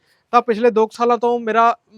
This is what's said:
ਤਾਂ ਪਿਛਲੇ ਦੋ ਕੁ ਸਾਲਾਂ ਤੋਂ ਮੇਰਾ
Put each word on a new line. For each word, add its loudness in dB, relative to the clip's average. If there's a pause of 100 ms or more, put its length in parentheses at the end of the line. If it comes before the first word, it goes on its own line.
(320)
ਤਾਂ 4
ਪਿਛਲੇ 0
ਦੋ 0
ਕੁ -20
ਸਾਲਾਂ 0
ਤੋਂ -2
ਮੇਰਾ 0 (200)